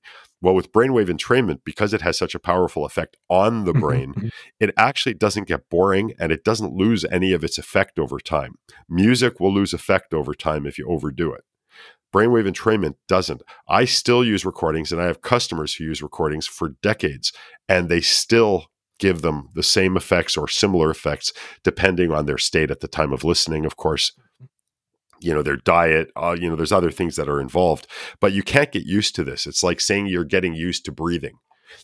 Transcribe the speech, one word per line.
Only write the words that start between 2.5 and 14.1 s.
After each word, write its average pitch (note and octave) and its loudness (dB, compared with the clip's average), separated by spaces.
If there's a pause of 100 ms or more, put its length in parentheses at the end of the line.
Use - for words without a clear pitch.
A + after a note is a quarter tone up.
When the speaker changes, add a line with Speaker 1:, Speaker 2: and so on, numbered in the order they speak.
Speaker 1:
effect - -6 (140)
on G#2 2
the E2+ 0
Speaker 2:
Mm-hmm, C#2+ 2
Speaker 1:
brain, C2+ -2
Speaker 2:
mm-hmm. G#2+ -6 (320)
Speaker 1:
it G#2+ 0
actually A#2+ 2
doesn't G2 0
get D2+ -4
boring G2 2
and E2 0
it D#2+ -2
doesn't G#2 0
lose F#2+ 0
any F#2 0
of D#2+ 0
its - -4
effect - -2
over C#2+ -4
time. C#2+ -4 (340)
Music A#2 2
will G2 2
lose G2 2
effect - -2
over D2 -4
time D2+ -4
if C#2+ -10
you C#2+ -10
overdo D2+ -2
it. - -18 (680)
Brainwave A2 4
entrainment F#2 0 (120)
doesn't. F#2 0 (260)
I G#2 4
still B2 2